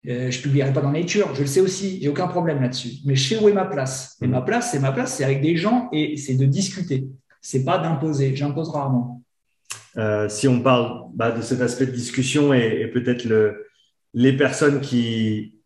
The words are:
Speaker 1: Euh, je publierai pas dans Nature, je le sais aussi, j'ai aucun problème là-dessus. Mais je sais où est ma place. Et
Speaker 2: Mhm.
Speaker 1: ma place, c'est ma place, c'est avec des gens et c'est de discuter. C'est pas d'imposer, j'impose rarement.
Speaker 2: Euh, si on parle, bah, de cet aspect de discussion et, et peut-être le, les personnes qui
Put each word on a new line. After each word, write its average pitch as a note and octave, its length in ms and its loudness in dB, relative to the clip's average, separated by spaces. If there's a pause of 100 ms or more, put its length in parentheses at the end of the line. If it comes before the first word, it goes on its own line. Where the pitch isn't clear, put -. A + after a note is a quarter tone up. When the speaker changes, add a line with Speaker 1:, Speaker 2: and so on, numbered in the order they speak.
Speaker 1:
Euh, B2+ 240 -4
je - 100 -6
publierai C3+ 320 2
pas C3 80 2
dans C#3 120 0
Nature, F3 420 0
je C#3 60 -4
le C#3 60 0
sais F#3 140 2
aussi, F#3 400 0
j'ai C#3+ 80 -2
aucun E3+ 200 -2
problème E3 340 0
là-dessus. - 280 -4 (140)
Mais C#3 120 2
je - 180 0
sais G#3+ 80 0
où G#3 60 6
est G3+ 40 6
ma F#3+ 120 2
place. - 580 -6
Et B2 40 -2
Speaker 2:
Mhm. B2+ 60 2
Speaker 1:
ma C3 100 0
place, A#3+ 280 -2
c'est D3 80 -2
ma C3+ 140 2
place, - 220 -2
c'est C#3 100 -2
avec C#3 180 0
des E3 140 2
gens A#3 360 2
et D3+ 240 -2
c'est C3 200 -4
de C#3 100 4
discuter. D3 640 -2 (340)
C'est C3+ 220 -2
pas F3+ 140 2
d'imposer, D3 560 0
j'impose D3 360 -4
rarement. C3 520 -2 (760)
Speaker 2:
Euh, G#2+ 320 0
si C3+ 180 -2
on B2 160 4
parle, B2 400 2 (120)
bah, A#2 180 0
de A2+ 100 -4
cet B2 180 -2
aspect B2 260 0
de B2 40 -4
discussion C3+ 640 0
et, A2 280 2
et - 40 -2
peut-être A#2+ 380 -2
le, G#2+ 420 2 (480)
les B2+ 200 6
personnes C#3 460 2
qui A2+ 840 -2